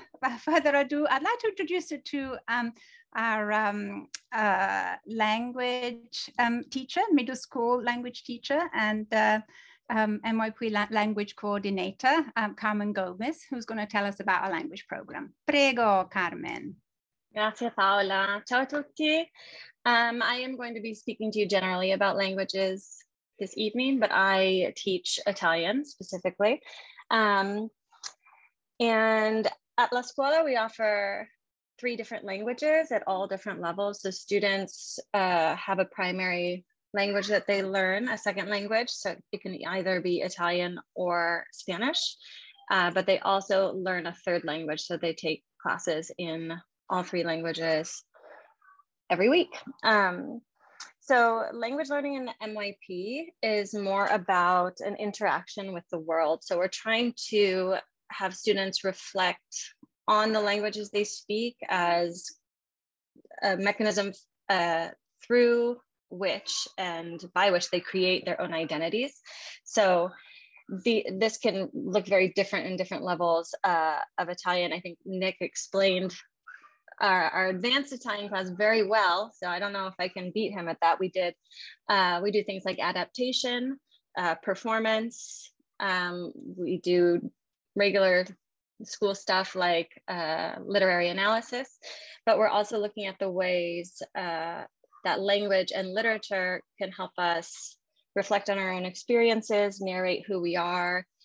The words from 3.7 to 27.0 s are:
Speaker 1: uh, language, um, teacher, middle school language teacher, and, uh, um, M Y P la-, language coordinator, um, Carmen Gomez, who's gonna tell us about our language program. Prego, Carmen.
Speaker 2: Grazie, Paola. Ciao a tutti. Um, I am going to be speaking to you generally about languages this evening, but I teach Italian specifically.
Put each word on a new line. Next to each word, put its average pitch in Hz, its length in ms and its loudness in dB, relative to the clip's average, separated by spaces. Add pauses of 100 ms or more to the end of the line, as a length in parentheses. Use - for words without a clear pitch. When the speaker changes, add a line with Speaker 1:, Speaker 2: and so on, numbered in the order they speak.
Speaker 1:
uh, 196 600 2 (100)
language, 240 1200 -2 (100)
um, 240 300 2
teacher, 262 320 -4 (100)
middle 262 240 2
school 240 460 0
language 240 420 -4
teacher, 277 500 -2
and, 214 400 0
uh, 214 260 4 (500)
um, 214 360 2
M 226 140 0
Y 220 100 0
P 220 200 -4
la-, 208 200 0
language 208 460 0
coordinator, 202 880 0 (100)
um, 208 200 -2
Carmen 208 360 -2
Gomez, 196 580 -4
who's 240 160 -8
gonna 220 200 -6
tell 208 180 0
us 202 160 -4
about 190 240 2
our 196 80 -2
language 175 360 -6
program. - 460 -10 (140)
Prego, 240 640 4
Carmen. 156 640 -4 (580)
Speaker 2:
Grazie, 214 360 -2
Paola. 196 760 2
Ciao 247 160 2
a - 20 -2
tutti. 302 680 -2 (540)
Um, 233 360 2
I 233 160 0
am 254 200 -8
going 240 160 -8
to 220 80 -8
be 220 140 -8
speaking 220 360 -6
to 214 80 -2
you 208 80 2
generally 185 440 2
about 190 260 2
languages 190 800 -2 (420)
this 196 160 -8
evening, 247 440 0
but 214 120 2
I 190 640 4
teach - 520 -2
Italian 185 580 0
specifically. 196 760 -2 (500)